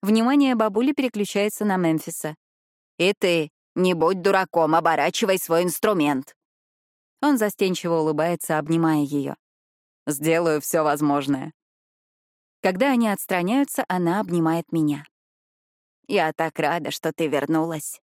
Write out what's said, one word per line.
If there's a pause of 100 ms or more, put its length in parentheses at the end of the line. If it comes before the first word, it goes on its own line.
Внимание
бабули
переключается
на
Мемфиса. (640)
"И
ты, (260)
не
будь
дураком,
оборачивай
свой
инструмент". (880)
Он
застенчиво
улыбается,
обнимая
ее. (680)
"Сделаю
все
возможное". (1080)
Когда
они
отстраняются,
она
обнимает
меня. (1040)
"Я
так
рада,
что
ты
вернулась".